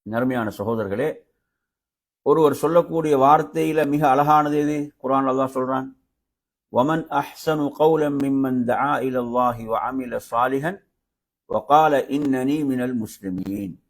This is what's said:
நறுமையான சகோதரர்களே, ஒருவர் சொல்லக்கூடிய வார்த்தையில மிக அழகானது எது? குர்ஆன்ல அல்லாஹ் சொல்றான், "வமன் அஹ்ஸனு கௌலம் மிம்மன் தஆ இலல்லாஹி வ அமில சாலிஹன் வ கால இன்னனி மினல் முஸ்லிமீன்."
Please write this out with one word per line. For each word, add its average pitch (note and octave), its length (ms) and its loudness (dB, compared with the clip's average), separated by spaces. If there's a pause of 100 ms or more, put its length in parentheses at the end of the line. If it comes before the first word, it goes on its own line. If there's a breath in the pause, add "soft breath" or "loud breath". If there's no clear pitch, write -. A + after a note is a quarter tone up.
நறுமையான A#2 560 -4
சகோதரர்களே, A2 580 -4 (1040)
ஒருவர் D3+ 320 4
சொல்லக்கூடிய E3 640 0
வார்த்தையில D#3 720 2
மிக D3 220 2
அழகானது D3 480 4
எது? D3 360 -2 (100)
குர்ஆன்ல C3+ 280 0
அல்லாஹ் C3 240 -2
சொல்றான், C3 320 -4 (840)
"வமன் D3+ 340 0
அஹ்ஸனு C#3+ 640 -4
கௌலம் D3+ 480 2
மிம்மன் C3+ 460 0
தஆ A#2+ 260 0 (100)
இலல்லாஹி B2 680 -2
வ A2 160 -2
அமில B2+ 360 -6 (120)
சாலிஹன் C3+ 480 -2 (680)
வ G#2+ 160 -4
கால D3 340 4
இன்னனி C#3 680 -2
மினல் B2+ 320 -2
முஸ்லிமீன்." G2 760 -8 (140)